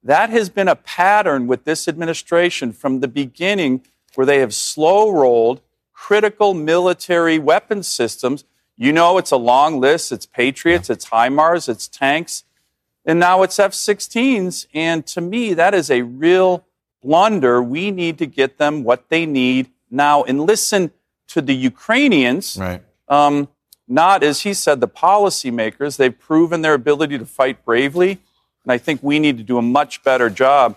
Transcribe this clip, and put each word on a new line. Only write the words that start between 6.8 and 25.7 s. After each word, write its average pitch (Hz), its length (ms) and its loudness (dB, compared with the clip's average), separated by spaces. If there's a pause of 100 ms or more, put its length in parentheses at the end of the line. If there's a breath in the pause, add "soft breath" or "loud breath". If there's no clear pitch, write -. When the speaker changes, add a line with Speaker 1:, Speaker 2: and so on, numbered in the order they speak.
Speaker 1:
weapon 175 460 0
systems. - 600 -4 (320)
You 123 160 0
know, 170 280 4
it's 175 120 -4
a 139 60 2
long 135 420 2
list. 147 320 2
It's 110 140 -10
Patriots, 139 640 -2
Speaker 2:
Yeah. 117 40 0
Speaker 1:
it's - 160 -8
himars, 143 600 0
it's - 180 -8
tanks, 147 560 -4 (640)
and 165 140 0
now 185 240 4
it's 185 160 -4
F 196 160 2
sixteens. 214 1000 -4
And 165 340 -4
to - 140 -10
me, 208 320 -4
that 175 220 2
is 147 160 0
a 123 100 2
real 170 640 0 (360)
blunder. 147 640 2
We 160 280 -4
need 170 260 -4
to 170 80 -4
get 131 320 -2
them 147 260 -2
what 120 240 -2
they 165 180 0
need 131 440 0 (220)
now 143 320 2
and 139 220 -2
listen 196 460 0 (360)
to - 140 -4
the 131 140 -2
Ukrainians. 147 1040 0
Speaker 2:
Right. 90 220 -8 (260)
Speaker 1:
Um, 143 400 2 (400)
not, 175 340 2
as - 200 0
he 202 120 -4
said, 147 280 0
the 120 60 0
policymakers. 139 1120 -2